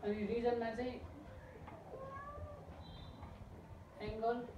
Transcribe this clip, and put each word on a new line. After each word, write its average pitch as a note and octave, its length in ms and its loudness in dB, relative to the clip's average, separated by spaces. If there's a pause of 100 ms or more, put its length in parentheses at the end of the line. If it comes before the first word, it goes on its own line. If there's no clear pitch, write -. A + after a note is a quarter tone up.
अनि G#3 220 6
रिजनमा A#3 500 6
चाहिँ B3 180 2 (3000)
angle A3+ 360 4 (200)